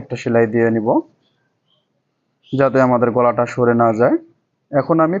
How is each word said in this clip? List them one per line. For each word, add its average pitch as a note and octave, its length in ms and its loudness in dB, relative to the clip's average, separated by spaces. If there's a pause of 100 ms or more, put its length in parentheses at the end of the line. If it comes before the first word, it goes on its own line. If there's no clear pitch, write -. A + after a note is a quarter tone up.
একটা B2+ 140 -12
সেলাই A#2 360 0
দিয়ে A#2 180 0
নিব, A2+ 180 -2 (1600)
যাতে C3+ 340 0
আমাদের B2 300 2
গলাটা A#2+ 300 0
সরে A#2+ 360 0
না A#2 60 4 (100)
যায়। C3+ 180 2 (560)
এখন C#3+ 280 0
আমি D#3+ 200 0